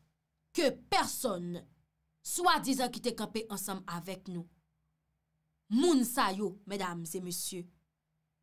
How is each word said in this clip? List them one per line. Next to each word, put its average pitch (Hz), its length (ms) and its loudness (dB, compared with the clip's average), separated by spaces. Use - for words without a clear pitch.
ke 311 160 4
pèsonn 190 720 -2
swadizan 269 680 2
ki 185 120 -10
te - 100 0
kanpe 214 380 -4
ansanm 190 320 -6
avèk 185 480 -8
nou. 175 160 -8
Moun 269 320 6
sa 214 320 2
yo, 196 220 -2
medam 180 400 -4
e 190 140 -6
mesye, 180 400 -6